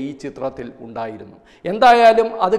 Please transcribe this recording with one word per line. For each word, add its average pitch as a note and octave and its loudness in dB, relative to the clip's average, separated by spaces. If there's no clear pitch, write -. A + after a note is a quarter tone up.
ഈ - -12
ചിത്രത്തിൽ C3 -12
ഉണ്ടായിരുന്നു. A2 -14
എന്തായാലും A3+ 4
അത് G3+ 0